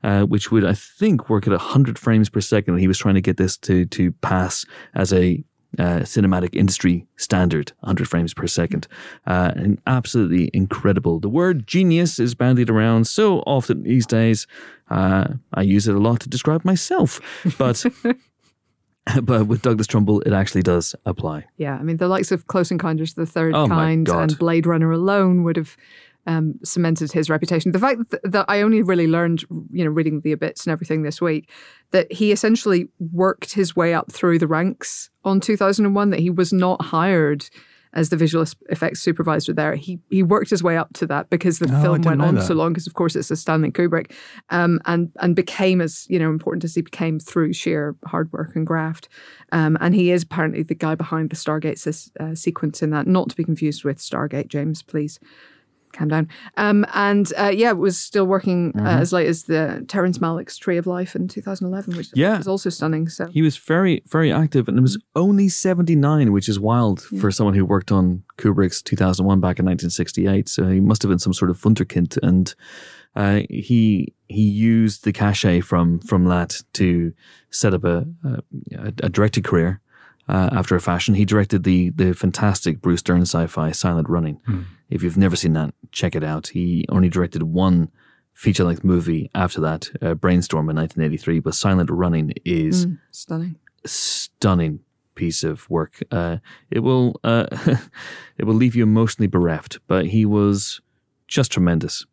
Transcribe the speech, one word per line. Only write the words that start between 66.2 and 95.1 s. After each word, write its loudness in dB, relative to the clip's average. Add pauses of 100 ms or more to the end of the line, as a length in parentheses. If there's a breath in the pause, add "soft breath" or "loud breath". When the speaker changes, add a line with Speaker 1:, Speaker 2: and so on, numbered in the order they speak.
Speaker 1:
which 0
is -2
wild 0
Speaker 2:
Yeah. -4
Speaker 1:
for 2
someone 2
who 4
worked 0
on 2 (140)
Kubrick's 0
two -4
thousand 0
one 4
back 0
in 0
nineteen 0
sixty-eight. 0
So 0
he 4
must 2
have -2
been 2
some -2
sort 0
of -2
wunderkind. 0
And, 2 (640 loud breath)
uh, 2
he, 2 (140)
he 0
used 2
the 0
cachet 2
from, 2
from 2
that 0 (120)
to 0 (380 soft breath)
set 0
up -2
a, 0 (200)
a, -4 (600)
a -2
directing 0
career, 0 (480 soft breath)
uh, 0
after 0
a 0
fashion. 0
He 4
directed 2
the, 4
the 2
fantastic -2
Bruce 0
Dern 2
sci-fi -2
Silent -2
Running. -2
Speaker 3:
Hmm. -4 (240 loud breath)
Speaker 1:
If -6
you've -2
never 4
seen 0
that, -2 (180)
check -4
it -2
out. -6
He -2
only 4
directed -2
one 2 (440 soft breath)
feature-length 0
movie 0
after -2
that, -4 (100)
uh, -2
Brainstorm 0
in -4
nineteen -2
eighty-three, -2
but -4
Silent 2
Running 0 (120)
is 0
Speaker 2:
Mm, -6 (120)
stunning. -8 (300)
Speaker 1:
stunning -2 (360)